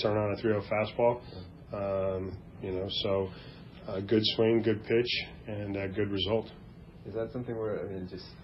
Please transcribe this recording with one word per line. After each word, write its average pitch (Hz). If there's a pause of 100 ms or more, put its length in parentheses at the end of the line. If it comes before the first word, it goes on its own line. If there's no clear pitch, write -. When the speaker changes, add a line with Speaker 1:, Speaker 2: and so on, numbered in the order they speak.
Speaker 1:
turn 107
on 104
a -
three 110
oh 101
fastball. 117 (520)
Speaker 2:
Yeah. 107
Speaker 1:
Um, 95 (240)
you 98
know, 92 (160)
so, 98 (600)
uh, 98
good 107 (140)
swing, 113
good 107
pitch, 120 (220)
and 104
a 98
good 101
result. 101 (600)
Speaker 2:
Is 107
that 117
something 120
where, 107
I 98
mean, 95
just 92 (180)